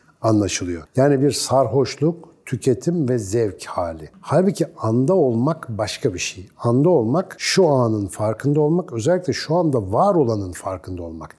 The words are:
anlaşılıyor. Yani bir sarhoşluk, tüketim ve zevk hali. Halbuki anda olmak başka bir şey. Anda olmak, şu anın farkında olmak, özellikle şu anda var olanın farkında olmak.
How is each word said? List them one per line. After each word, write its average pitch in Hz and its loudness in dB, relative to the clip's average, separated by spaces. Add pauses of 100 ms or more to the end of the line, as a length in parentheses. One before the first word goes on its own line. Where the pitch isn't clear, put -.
(220)
anlaşılıyor. 95 0 (140)
Yani 135 4
bir 143 4
sarhoşluk, 135 0 (180)
tüketim 170 -2
ve 123 0
zevk 104 -2
hali. 82 -6 (100)
Halbuki 165 2 (120)
anda 123 2
olmak 139 0
başka 110 -4
bir 87 -8
şey. - -10 (100)
Anda 127 2
olmak, 143 2
şu - 2
anın 117 2
farkında 113 -2
olmak, 165 0
özellikle 139 0
şu - -2
anda 131 0
var 185 2
olanın 110 0
farkında 92 -10
olmak. 82 -14